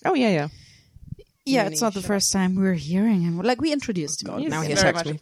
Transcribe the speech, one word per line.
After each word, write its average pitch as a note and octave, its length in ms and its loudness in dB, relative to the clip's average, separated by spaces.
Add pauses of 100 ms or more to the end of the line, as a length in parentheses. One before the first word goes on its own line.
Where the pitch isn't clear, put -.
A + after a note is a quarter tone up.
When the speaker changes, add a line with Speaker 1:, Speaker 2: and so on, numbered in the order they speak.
Speaker 1:
Oh, F#4 80 2
yeah, B3+ 160 2
yeah. D3+ 180 2 (1000)
Speaker 2:
Yeah, C4 180 4
Speaker 3:
Mooney, D#3+ 100 -2
Speaker 2:
it's D#3+ 80 -4
not A3 120 0
the G3 80 -6
Speaker 3:
sure. F#3 60 -8
Speaker 2:
first G3+ 240 0
time F#3 240 2
we're F#3+ 180 2
hearing F3+ 480 2
him. E3+ 200 0
Like, A#3+ 180 0
we D4+ 140 0
introduced F3 480 -4
him. G3 60 -12
Speaker 3:
God, G#3+ 140 -6
Speaker 1:
He's D#4 80 -4
Speaker 3:
now D#3 120 -4
he D3+ 80 -4
Speaker 1:
very D3+ 100 0
Speaker 3:
attacks F#3+ 160 4
Speaker 1:
much E3 100 -4
Speaker 3:
me. D3 60 -4
Speaker 1:
a - 40 -4
part D3+ 60 -12